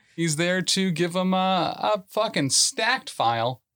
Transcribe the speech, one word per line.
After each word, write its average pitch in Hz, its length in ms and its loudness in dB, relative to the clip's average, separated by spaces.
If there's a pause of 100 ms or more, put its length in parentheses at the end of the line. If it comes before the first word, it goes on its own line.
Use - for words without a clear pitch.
(160)
He's 165 180 0
there 175 280 0
to 190 280 0
give 170 240 -2
'em 185 180 0
a, 185 460 0
a 208 300 0
fucking 208 420 0
stacked - 580 0
file, 117 540 0 (140)